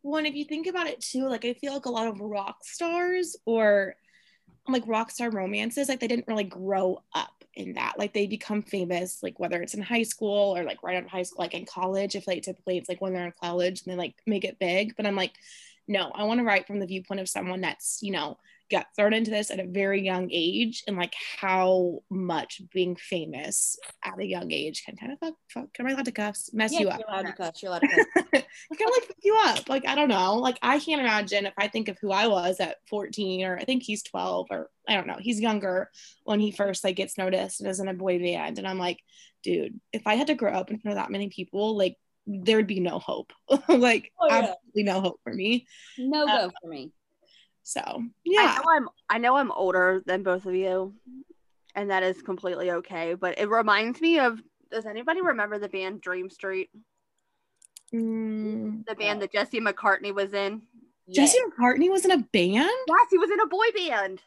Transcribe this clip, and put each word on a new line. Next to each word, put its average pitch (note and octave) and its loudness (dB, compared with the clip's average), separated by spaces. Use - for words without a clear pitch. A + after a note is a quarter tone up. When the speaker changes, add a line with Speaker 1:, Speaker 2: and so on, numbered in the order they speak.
Speaker 1:
Well, C#4+ -4
and D#4 -2
if C#4+ -2
you D4 -6
think D#4 -6
about F4 -4
it C4 -8
too, C4 -4
like, A#3+ -4
I A#3+ -2
feel C#4 -8
like C4+ -8
a B3 -4
lot A3+ -2
of G3+ -6
rock G3+ -8
stars F4 -4
or, G#3 4
like, B3+ 0
rock A3+ -2
star A#3+ -4
romances, G#3+ -4
like, C4 -2
they A#3 -4
didn't A#3+ -2
really G#3+ -2
grow F#3+ -2
up - -6
in - -10
that. - -6
Like, G#3 -4
they G#3 0
become G#3 -4
famous, F3+ -4
like, F#3 -10
whether F3 -4
it's F3 -8
in G#3 -6
high A3+ 0
school G3+ 0
or, F3 -2
like, - -6
right F3+ -4
out F3+ -2
of F3+ -16
high F#3 -4
school, - -10
like, E3+ -4
in F3+ -8
college, F#3+ -4
if, F#3+ -6
like, F3+ -2
typically F#3 -4
it's, - -6
like, F3+ -6
when F#3+ -4
they're F3 -4
in F3 -10
college F3+ -2
and F#3 -10
they, F3+ -6
like, F3 -6
make G#3 0
it - -8
big. F#3+ 0
But G#3+ -4
I'm G3+ 0
like, F#3 -2
no, F#3+ -2
I G#3 -4
wanna A#3 2
write G3+ 2
from G3+ -6
the F#3+ -4
viewpoint F#3+ -6
of F#3 -6
someone F#3 -4
that's, - -6
you G3 -6
know, D3+ -4
got - 0
thrown G#3 4
into A3 0
this G#3+ -2
at G3 -6
a F#3 -6
very G3 0
young F#3 -2
age, G3 -2
and, G3+ -4
like, F3 -2
how F#3 2
much F3+ -4
being F3+ 0
famous D#3 -4
at F#3 -10
a F#3+ -6
young F3 -6
age D3+ -6
can - -14
kind A#3 -12
of C#4+ -14
fuck, D#4+ -6
fuck, B3+ -12
am B3+ -4
I C4+ -2
allowed C4+ -4
to B3 -4
cuss? G#3 -6
Mess A3 0
Speaker 2:
Yeah, E4 0
Speaker 1:
you G#3 2
up. - -2
Speaker 2:
you're - -10
allowed F#3+ -4
to E3 -10
cuss, E3 -10
you're G3 -10
allowed F3 0
to C#4+ 6
cuss. - 6
Speaker 1:
<laughs> D#4 2
It D4+ -10
kinda, A4 2
like, A#4+ 4
fuck - -16
you G#4+ 6
up. - 2
Like, C4+ -2
I C4+ 0
don't D4 4
know. G3 4
Like, B3 2
I C#4 4
can't D4 -2
imagine G3+ 2
if F#3+ -6
I G#3 0
think A3 -2
of F#3+ -8
who G3+ -2
I G#3 4
was F#3 2
at E3 -2
fourteen, F#3+ -4
or F#3 -2
I - -6
think B3+ 0
he's G#3 -6
twelve, F#3 -4
or E2+ -6
I G#3+ 4
don't F3+ -2
know. - -6
He's G#3 -2
younger G3 0
when G#3 2
he G#3 2
first, G3 -2
like, F#3+ 0
gets F#3+ -4
noticed F#3 -2
and G3+ -4
is F#3+ -4
in F#3+ -2
a F#3+ -4
boy F#3 0
band. E3+ -2
And F#3+ -8
I'm F#3+ -4
like, F3+ -2
dude, E3+ -2
if A3 -6
I G#3+ 4
had C#4 2
to D4+ 2
grow A3 0
up F#3+ -4
in G#3+ -6
front G#3 -4
of F#3+ -2
that - -6
many G3+ -4
people, G3+ -2
like, F#3 2
there'd G#3 2
be G3 -2
no F3 0
hope. - -8
<laughs> C#4 2
Like, A#3+ 6
Speaker 2:
Oh, E4 6
yeah. A#3 6
Speaker 1:
absolutely G#3 0
no F#3+ 2
hope F#3 -2
for - -8
me. A3+ 0
Speaker 2:
No C#4+ 0
Speaker 1:
Uh, G#3 4
Speaker 2:
go F#3 -6
for E3+ -16
me. C#3 -12
Speaker 1:
So, - -6
yeah. G4 6
Speaker 3:
I F4 8
know C4+ -2
I'm, B3+ 0
I G#3+ 2
know B3 4
I'm C4 2
older F#3 4
than F#3 -2
both F#3 0
of F#3 -2
you, F#3+ 0
and G3+ -4
that F#3+ 4
is F#3 0
completely F3+ -4
okay, E3+ -4
but F#3 -4
it G#3 0
reminds A3 4
me E4 6
of, A#3 2
does A3 -6
anybody B3 -2
remember G#3+ 0
the G3+ -6
band F#3+ -6
Dream F#3 -6
Street? F#3+ -6
Speaker 1:
Mm. A3 -4
Speaker 3:
The A3 -6
band G#3 -2
Speaker 2:
No. - -
Speaker 3:
that G3 -4
Jesse G#3 0
McCartney G3+ 2
was G3 -2
in? G3+ -2
Speaker 1:
Jesse D4 6
Speaker 2:
Yes. B4+ 4
Speaker 1:
McCartney B3+ 6
was F#4+ 2
in F#4 6
a F4+ 6
band? G#3+ 4
Speaker 3:
Yes, G4+ 8
he F#4+ 6
was E4+ 4
in G4+ 2
a - 6
boy F#4+ 2
band. G#3+ -2